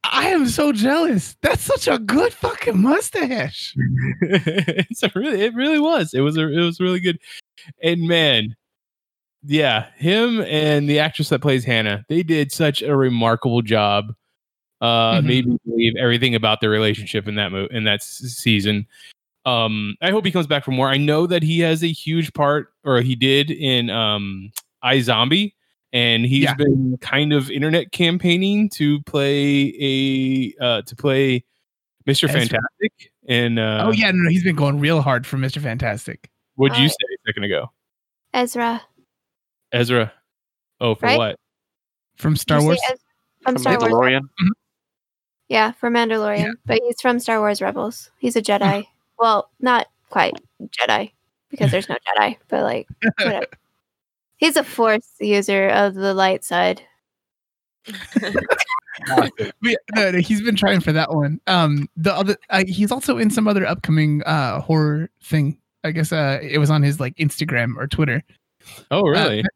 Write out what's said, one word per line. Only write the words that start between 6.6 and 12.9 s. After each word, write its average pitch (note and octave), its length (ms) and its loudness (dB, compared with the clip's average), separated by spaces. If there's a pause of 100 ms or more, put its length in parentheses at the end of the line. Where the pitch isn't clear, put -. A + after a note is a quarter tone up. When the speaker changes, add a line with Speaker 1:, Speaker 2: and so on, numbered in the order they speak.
Speaker 2:
was E3+ 200 -2
really F3+ 200 0
good. F3 180 -2 (640)
And E3+ 260 0
man, C3+ 480 2 (880)
yeah, C#3+ 420 2 (100)
him A3 460 0
and D3+ 460 0
the D3 100 2
actress D3+ 300 -2
that C3+ 140 0
plays C3 220 2
Hannah, A2 440 -2
they E3 140 0
did D#3 300 0
such D3+ 300 -2
a C#3+ 140 0